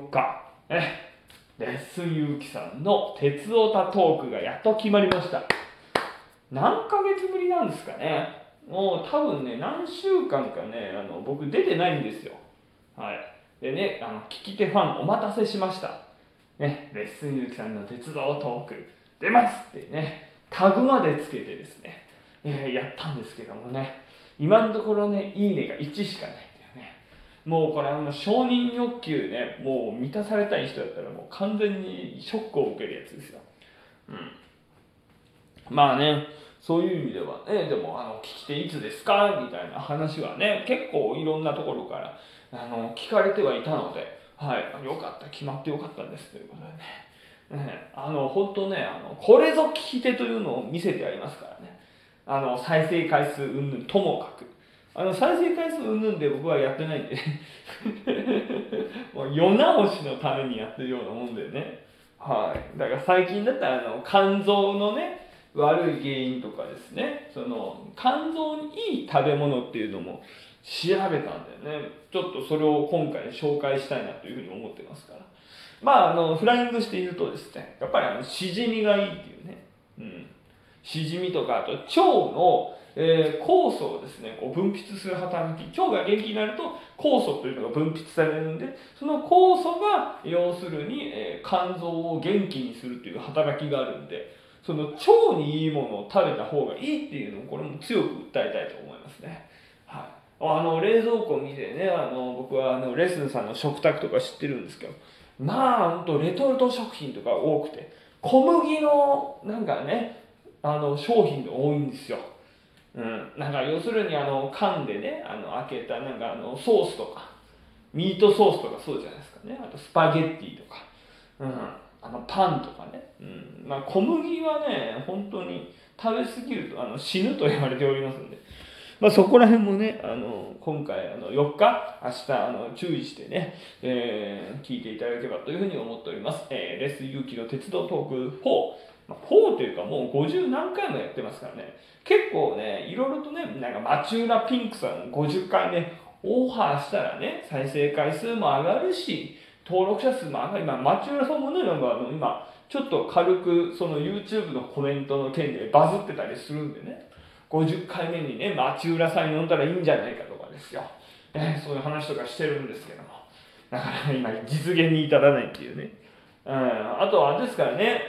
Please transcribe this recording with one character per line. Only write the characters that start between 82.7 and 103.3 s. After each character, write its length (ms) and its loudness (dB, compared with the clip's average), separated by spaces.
え 460 4
ー、 40 -6
酵 320 6
素 220 -6
を 20 -12
で 60 -12
す 140 -16
ね、 180 -12
こ 80 -6
う 60 -6
分 180 2
泌 260 -10
す 100 -12
る 80 -4
働 460 -4
き、 180 -6
腸 120 4
が 140 2
元 160 2
気 80 -6
に 60 -6
な 100 0
る 120 -4
と 60 -6
酵 260 4
素 180 -2
と 60 -6
い 80 -4
う 60 -8
の 80 -4
が 40 -6
分 160 2
泌 180 -6
さ 160 2
れ 160 2
る 100 -4
ん 80 -6
で、 180 -8
そ 80 -8
の 220 -2
酵 340 8
素 180 -2
が 440 0
要 320 0
す 100 -8
る 220 -6
に、 260 -6
え 320 -8
ー、 20 -12
肝 320 0
臓 80 -6
を 320 -2
元 300 2
気 100 -6
に 160 -6
す 120 -12
る 100 -8
と 120 -14
い 40 -10
う 60 -8
働 440 0
き 60 -4
が 120 0
あ 40 -2
る 160 -8
ん 60 -16
で、 280 -12
そ 80 -2
の 140 -2
腸 500 6
に 260 0
い 40 2
い 40 2
も 120 0
の 40 -4
を 40 -18
食 140 6
べ 100 0
た 80 -4
方 220 0
が 100 -4
い 80 -10
い 240 -4
っ 20 -16
て 80 -8
い 120 -8
う 60 -10
の 60 -10
を、 20 -14
こ 140 -10
れ 60 -6
も 160 -10
強 220 0
く 60 0
訴 420 -4
え 20 -6
た 120 -2
い 120 -8
と 80 -16
思 120 -16
い 40 -20
ま 100 -20
す 100 -20
ね。 280 -16
は 140 -14
い。 180 -16
あ 220 2
の、 200 2
冷 200 6
蔵 180 2
庫 160 0
を 20 2
見 180 -6
て 180 -8
ね、 160 0
あ 220 0
の、 220 -4
僕 220 -6
は 220 2
あ 20 -2
の、 160 -4
レ 100 4
ッ 40 4
ス 140 -2
ン 60 -2
さ 120 -2